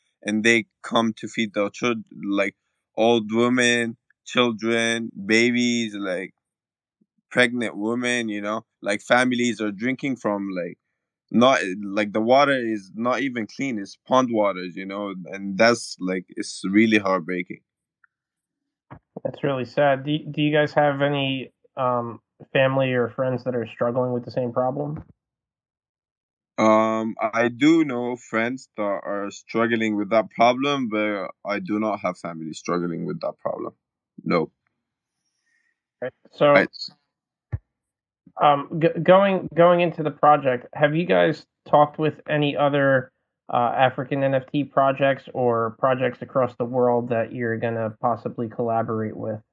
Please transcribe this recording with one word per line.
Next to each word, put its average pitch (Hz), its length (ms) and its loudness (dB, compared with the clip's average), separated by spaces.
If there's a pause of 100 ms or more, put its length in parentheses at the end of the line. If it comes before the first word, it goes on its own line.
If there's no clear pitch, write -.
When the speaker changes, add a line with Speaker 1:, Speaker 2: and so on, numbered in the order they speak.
(220)
Speaker 1:
and 104 220 0
they 117 220 4 (160)
come 113 320 0
to - 120 -14
feed 107 280 -4
their 101 160 -2
children, 117 340 -4 (200)
like, 101 300 -2 (420)
old 113 360 2
women, 120 640 2 (280)
children, 117 840 0 (160)
babies, 117 680 2
like, 92 380 -6 (960)
pregnant 120 460 -2
women, 120 520 -2
you 104 120 -6
know, 107 240 -6 (160)
like, 104 220 -4
families 120 580 2
are 107 120 -2
drinking 127 440 -4
from, 101 340 -4
like, 87 280 -8 (520)
not, 120 300 4 (240)
like, 101 280 -4
the 110 80 -2
water 135 380 4
is 110 360 -6
not 117 260 -2
even 123 260 -6
clean. 135 320 -8
It's 98 280 -14
pond 127 240 2
waters, 92 460 -2
you 95 100 -10
know, 98 280 -8 (120)
and 98 320 -8
that's, 117 420 2
like, 92 280 -4
it's - 360 -12
really 107 340 4
heartbreaking. 90 600 -4 (1600)
Speaker 2:
That's - 180 -8
really 135 220 -2
sad. 135 400 0
Do, 147 120 -2 (140)
do 147 120 -4
you 147 100 2
guys 151 200 2
have 143 300 0
any, 135 500 -4 (240)
um, 123 440 -4 (320)
family 135 400 2
or 120 160 0
friends 127 360 -4
that 127 120 -4
are 117 100 -4
struggling 123 460 -2
with 120 120 -4
the - 60 -16
same 123 220 -4
problem? 143 500 -4 (1500)
Speaker 1:
Um, 110 640 2
I 113 280 0
do 151 360 2
know 123 320 -6
friends 120 600 -6
that 107 60 -6
are 101 480 -6
struggling 113 640 -2
with 101 140 -4
that 110 200 2
problem, 131 580 2
but 104 400 -4 (160)
I 101 140 -4
do 104 200 -4
not 107 220 -2
have 90 180 -4
family 80 340 -10
struggling 85 540 -4
with 82 140 -8
that - 200 -6
problem. - 340 -8 (500)
No. 82 260 -2 (1500)
Speaker 2:
Okay. 127 100 -8 (200)
So, 143 220 6
Speaker 1:
I - 120 6 (1700)
Speaker 2:
um, 147 400 2
g-, 165 220 2
going, 185 520 6
going 175 260 6
into 165 220 0
the 151 80 -4
project, 139 640 4
have 147 200 2
you 170 120 0
guys 160 380 4 (240)
talked 147 300 4
with 151 300 -2
any 147 280 0
other, 139 560 2 (400)
uh, 120 240 2
African 135 460 0
N 135 120 2
F 131 180 -2
T 147 120 0
projects 135 680 0
or 117 460 -2
projects 127 440 0
across 127 340 -2
the 123 80 -4
world 120 440 0
that 113 240 -2
you're 117 240 -4
gonna 113 440 -4
possibly 117 480 -4
collaborate 113 680 -4
with 110 240 -8 (120)